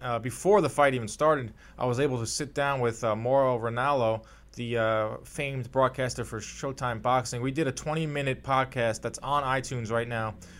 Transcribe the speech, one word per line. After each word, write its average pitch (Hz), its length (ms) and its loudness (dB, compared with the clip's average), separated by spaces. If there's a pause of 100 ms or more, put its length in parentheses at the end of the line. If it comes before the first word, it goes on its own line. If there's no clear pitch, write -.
uh, 120 180 -2
before 170 400 2
the 151 100 4
fight 139 240 6
even 117 140 -2
started, 143 460 2 (240)
I 123 80 -2
was 123 160 2
able 127 180 2
to 113 60 -2
sit - 280 -6
down 139 280 0
with, 117 240 0
uh, 107 100 4
Mauro 127 420 2
Ranallo, 117 640 0 (320)
the, 117 220 -2
uh, 110 320 2 (140)
famed 135 480 -6
broadcaster 127 540 0
for 110 140 -8
Showtime 127 640 -6
Boxing. 123 400 0
We 135 100 -2
did 143 160 0
a 127 40 -2
twenty-minute 147 720 -2
podcast 127 580 0
that's 117 180 -6
on 139 240 0
iTunes 131 460 -2
right 117 180 0
now. 110 280 -4 (240)